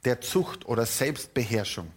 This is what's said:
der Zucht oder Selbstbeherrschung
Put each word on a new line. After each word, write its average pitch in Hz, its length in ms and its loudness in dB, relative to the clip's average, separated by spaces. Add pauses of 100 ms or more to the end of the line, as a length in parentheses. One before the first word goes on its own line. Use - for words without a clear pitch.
der 123 160 2
Zucht - 440 0
oder 117 200 2
Selbstbeherrschung 113 1120 -2